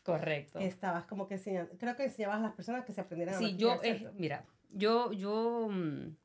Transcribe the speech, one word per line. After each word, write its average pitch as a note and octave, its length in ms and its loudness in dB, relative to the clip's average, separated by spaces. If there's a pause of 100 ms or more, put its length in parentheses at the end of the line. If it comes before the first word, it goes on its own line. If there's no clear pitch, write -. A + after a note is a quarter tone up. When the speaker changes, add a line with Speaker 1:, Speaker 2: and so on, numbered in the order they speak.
Speaker 1:
Correcto. D#3 560 0
Speaker 2:
Que F#3+ 80 0
estabas F#3 400 -2
como G3 220 -4
que G3 80 -4
enseñando, F#3+ 420 -2
creo A#3 180 -2
que C#4 80 0
enseñabas G#3+ 360 0
a - 20 0
las G#3+ 100 0
personas A#3+ 320 -4
que G#3 80 -8
se F#3+ 80 -4
aprendieran F3 360 -2
a - 20 0
Speaker 1:
Sí, G3+ 180 0
yo, A3+ 200 6
Speaker 2:
maquillar, A3+ 180 2
Speaker 1:
eh, - 60 -2
Speaker 2:
¿cierto? G3+ 180 -10
Speaker 1:
mira, D3 260 -2 (240)
yo, A3+ 460 4
yo, A3 560 0
mm, D#3 440 -2 (100)